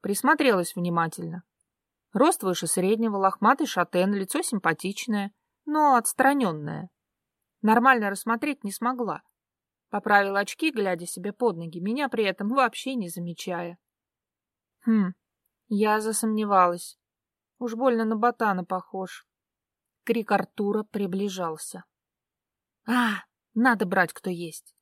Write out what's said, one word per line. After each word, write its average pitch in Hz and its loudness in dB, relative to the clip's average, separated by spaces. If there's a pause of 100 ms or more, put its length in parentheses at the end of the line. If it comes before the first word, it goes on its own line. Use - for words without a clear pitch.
Присмотрелась 220 2
внимательно. 170 -4 (720)
Рост 311 2
выше 180 -2
среднего, 214 0
лохматый 202 2
шатен, 185 0
лицо 202 -4
симпатичное, 202 -4 (320)
но 294 4
отстранённое. 190 0 (680)
Нормально 233 4
рассмотреть 233 -4
не 196 -8
смогла. 233 -4 (680)
Поправила 202 2
очки, 302 -2
глядя 190 -2
себе 190 -10
под 208 0
ноги, 165 -10
меня 240 -2
при 226 0
этом 202 -2
вообще 262 0
не 208 -4
замечая. 175 -8 (1040)
Хм, 208 2 (540)
я 214 2
засомневалась. 214 0 (600)
Уж 233 -6
больно 233 2
на 220 -2
ботана 214 0
похож. 185 -8 (760)
Крик 226 0
Артура 202 0
приближался. 185 -6 (1000)
А, 226 0 (300)
надо 220 2
брать, 180 0
кто - -8
есть. 170 -10